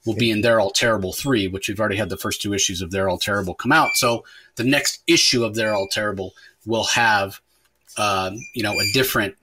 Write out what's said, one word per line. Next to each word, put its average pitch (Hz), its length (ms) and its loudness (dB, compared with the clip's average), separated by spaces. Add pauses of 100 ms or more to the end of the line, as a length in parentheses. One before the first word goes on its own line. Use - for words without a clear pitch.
will 113 80 0
be 117 160 2
in 107 120 0
They're 113 180 4
All 98 100 2
Terrible 104 420 0
three, 110 360 0
which 92 200 -6
we've 101 120 -6
already 107 160 0
had 101 140 -2
the 95 80 -6
first 101 220 -4
two 101 140 -2
issues 95 300 -2
of 85 80 -8
They're 95 180 0
All 90 80 -2
Terrible 98 380 -2
come 120 160 -2
out. 147 240 4
So 117 300 0 (320)
the 117 60 -4
next 139 440 0
issue 151 360 4
of 107 120 -4
They're 110 180 0
All 98 140 0
Terrible 98 480 -4 (320)
will 110 160 0
have, 104 560 2 (580)
um, 98 400 0 (160)
you 110 80 -6
know, 104 120 -2
a 101 200 0
different 123 500 0